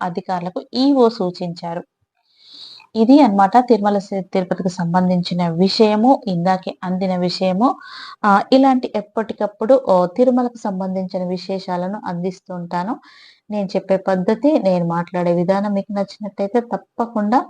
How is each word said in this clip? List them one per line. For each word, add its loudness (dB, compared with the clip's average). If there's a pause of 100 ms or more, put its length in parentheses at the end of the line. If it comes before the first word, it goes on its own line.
అధికారులకు -6 (120)
ఈవో 4
సూచించారు. -6 (1120)
ఇది 6
అన్నమాట 4
తిరుమల 2
సి-, -4
తిరుపతికి -4
సంబంధించిన 0
విషయము, 2
ఇందాకే -2
అందిన -2
విషయము. 0 (480)
ఆ, 4 (120)
ఇలాంటి 4
ఎప్పటికప్పుడు, -2
ఓ, 4
తిరుమలకు 0
సంబంధించిన -6
విశేషాలను -6
అందిస్తూ -8
ఉంటాను. -6 (500)
నేను -4
చెప్పే -2
పద్ధతి, 0
నేను 0
మాట్లాడే -2
విధానం 0
మీకు -6
నచ్చినట్టయితే -6
తప్పకుండా -2